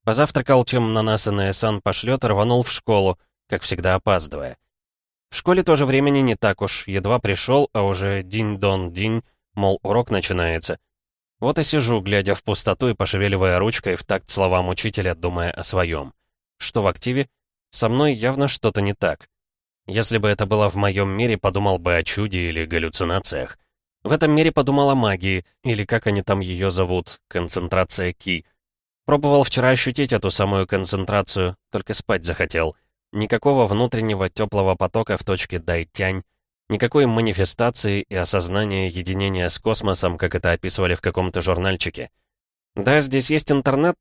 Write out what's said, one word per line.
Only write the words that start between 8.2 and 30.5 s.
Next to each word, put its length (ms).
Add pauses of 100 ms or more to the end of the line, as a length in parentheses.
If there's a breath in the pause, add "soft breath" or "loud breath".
динь-дон-динь, 1000 (300)
мол, 280
урок 300
начинается. 680 (600)
Вот 180
и 60
сижу, 380
глядя 340
в 80
пустоту 460
и 40
пошевеливая 680
ручкой 360
в 80
такт 260
словам 380
учителя, 480
думая 360
о 120
своем. 500 (440)
Что 240
в 60
активе? 420 (420)
Со 180
мной 240
явно 340
что-то 340
не 120
так. 340 (600)
Если 300
бы 120
это 160
было 240
в 60
моем 340
мире, 280
подумал 420
бы 160
о 80
чуде 460
или 160
галлюцинациях. 920 (460)
В 80
этом 200
мире 200
подумал 380
о 60
магии, 500 (180)
или 220
как 220
они 140
там 200
ее 280
зовут, 600
концентрация 840
ки. 320 (600)
Пробовал 380
вчера 260
ощутить 440
эту 180
самую 340